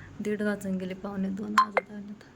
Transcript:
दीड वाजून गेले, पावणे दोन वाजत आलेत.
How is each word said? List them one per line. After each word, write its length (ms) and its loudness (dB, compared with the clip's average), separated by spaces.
दीड 220 0
वाजून 360 2
गेले, 160 -4
पावणे 360 -2
दोन 300 -4
वाजत 320 4
आलेत. 320 -10